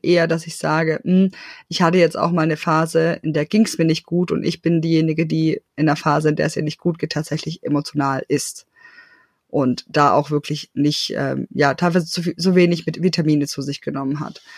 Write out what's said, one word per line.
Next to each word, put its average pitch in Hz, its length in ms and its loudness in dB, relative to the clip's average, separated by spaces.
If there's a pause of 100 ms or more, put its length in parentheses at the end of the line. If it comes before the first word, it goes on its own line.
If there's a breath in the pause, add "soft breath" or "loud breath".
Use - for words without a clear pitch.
eher, 165 260 2
dass 165 180 -2
ich 165 100 -12
sage, 156 460 -2
hm, 185 280 4 (380 loud breath)
ich 180 140 -2
hatte 175 160 4
jetzt 170 180 4
auch 170 140 0
mal 170 120 2
eine 160 140 0
Phase, 165 680 0
in 160 100 -4
der 147 120 0
ging's 214 320 2
mir 165 80 2
nicht 160 220 0
gut 175 240 0
und 160 140 -2
ich - 180 -4
bin 170 180 2
diejenige, 160 460 0
die 160 360 0 (120)
in 151 120 2
der 151 100 2
Phase, 156 320 2
in 151 80 0
der 151 100 0
es 156 100 -4
ihr 160 60 -2
nicht 156 160 -6
gut 170 200 -2
geht, - 140 -6
tatsächlich 156 520 -6
emotional 139 640 -2
ist. - 380 -4 (800 soft breath)
Und 127 400 0
da 143 240 4
auch 143 180 2
wirklich 147 440 -4
nicht, 147 420 0
ähm, 135 340 -4
ja, 139 240 2
teilweise 175 320 0
zu 170 160 -6
viel, 165 140 -4
so 180 180 2
wenig 175 320 4
mit 160 160 -6
Vitamine 156 440 2
zu - 160 -8
sich 139 180 -8
genommen 139 400 -6
hat. - 220 -12 (160 loud breath)